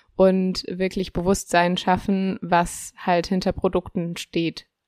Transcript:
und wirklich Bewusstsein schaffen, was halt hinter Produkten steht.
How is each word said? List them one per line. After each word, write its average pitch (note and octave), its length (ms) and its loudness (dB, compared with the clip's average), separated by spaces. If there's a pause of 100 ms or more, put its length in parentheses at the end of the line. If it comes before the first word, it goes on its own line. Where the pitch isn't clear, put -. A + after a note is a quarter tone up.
(160)
und F#3 520 4
wirklich F#3 440 -4
Bewusstsein F3 640 2
schaffen, F#3+ 680 0
was F3 540 0
halt F3 320 0
hinter F#3 240 0
Produkten F3 640 -2
steht. - 500 -4 (220)